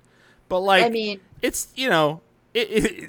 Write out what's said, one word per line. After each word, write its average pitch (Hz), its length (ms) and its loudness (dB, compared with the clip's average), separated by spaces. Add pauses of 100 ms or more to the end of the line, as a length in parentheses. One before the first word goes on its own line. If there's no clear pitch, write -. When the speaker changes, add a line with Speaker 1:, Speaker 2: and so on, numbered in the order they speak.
(480)
Speaker 1:
But, 185 120 -2
like, 196 240 4
Speaker 2:
I 233 60 2
mean 214 300 -4 (220)
Speaker 1:
it's, - 320 -4
you 262 160 -4
know, 156 300 2 (340)
it, 226 160 -2
it, 214 140 2 (240)